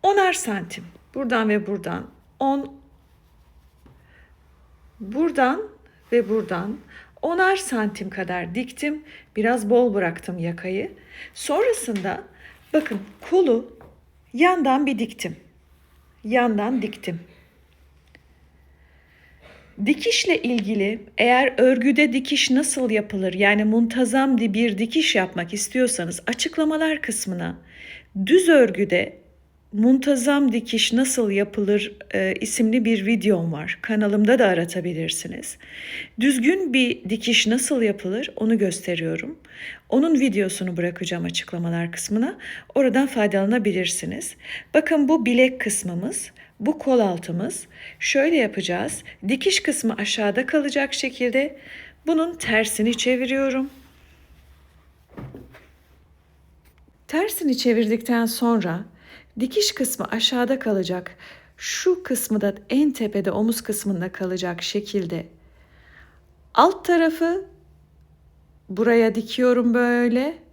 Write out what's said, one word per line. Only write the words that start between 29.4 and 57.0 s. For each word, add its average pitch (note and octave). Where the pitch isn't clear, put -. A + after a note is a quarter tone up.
muntazam C4
dikiş A3+
nasıl A#3+
yapılır, G#3
e, F#3+
isimli A3
bir G#3
videom F#3
var. D3+
Kanalımda G#3+
da A#3+
aratabilirsiniz. E3+
Düzgün C#4
bir B3
dikiş A3
nasıl B3
yapılır G3+
onu A3
gösteriyorum. F3
Onun C#4+
videosunu F#3+
bırakacağım F3
açıklamalar E3+
kısmına. A3+
Oradan C4
faydalanabilirsiniz. G3+
Bakın D4+
bu C#4+
bilek B3+
kısmımız, G3
bu D4
kol B3+
altımız. F3+
Şöyle D4+
yapacağız. G3+
Dikiş C4+
kısmı -
aşağıda G#3
kalacak C#4
şekilde C4
bunun E4
tersini A3
çeviriyorum. C4